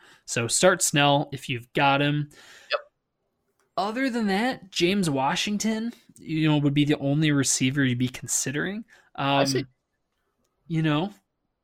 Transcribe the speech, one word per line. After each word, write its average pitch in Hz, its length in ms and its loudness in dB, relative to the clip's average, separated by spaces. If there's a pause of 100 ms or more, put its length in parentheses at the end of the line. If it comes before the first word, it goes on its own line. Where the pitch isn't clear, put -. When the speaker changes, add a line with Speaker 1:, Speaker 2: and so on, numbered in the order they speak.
(260)
Speaker 1:
So 117 220 -2
start 180 360 2
Snell 143 480 2
if - 180 -12
you've 120 240 -8
got 139 280 2
him. 147 280 -2 (420)
Speaker 2:
Yep. 147 80 -2 (1000)
Speaker 1:
Other 220 320 -2
than 226 180 -2
that, 196 440 -2
James 180 380 0
Washington, 208 840 -2 (240)
you 156 320 -2
know, 151 80 4
would 143 160 2
be 147 120 4
the 147 140 2
only 147 320 2
receiver 135 520 0
you'd 123 140 0
be 123 100 0
considering. 156 800 -6 (300)
Um, 139 100 -4 (140)
Speaker 2:
I 139 60 4
see. 131 200 -2 (1000)
Speaker 1:
you 160 140 -2
know, 160 300 0 (520)